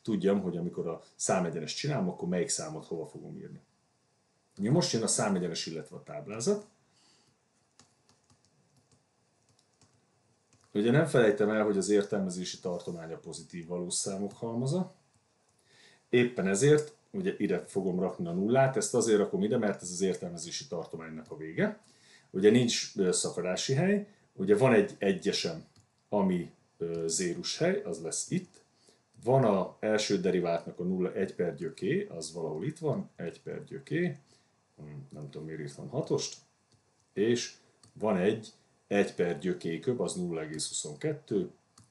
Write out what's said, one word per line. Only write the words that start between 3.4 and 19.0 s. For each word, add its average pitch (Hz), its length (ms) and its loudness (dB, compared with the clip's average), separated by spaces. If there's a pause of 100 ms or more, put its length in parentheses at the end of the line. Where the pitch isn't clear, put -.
Ugye 104 140 0
most 175 200 4
jön 113 120 0
a 101 40 0
számegyenes, 90 580 0
illetve 80 300 -10
a 71 80 -16
táblázat. 110 640 -4 (4000)
Ugye 107 180 4
nem 156 140 6
felejtem 107 440 4
el, 107 140 2
hogy 104 140 2
az 95 120 2
értelmezési 98 680 0
tartomány 85 540 -8
a 78 40 -8
pozitív 82 500 -12
valós 90 260 -6
számok 98 400 -4
halmaza. 131 600 -4 (1160)
Éppen 120 380 2
ezért 139 460 4 (180)
ugye 98 260 -2
ide - 280 0
fogom 92 340 -2
rakni 90 280 -2
a 82 40 -6
nullát, 117 460 2
ezt - 160 0
azért 110 240 4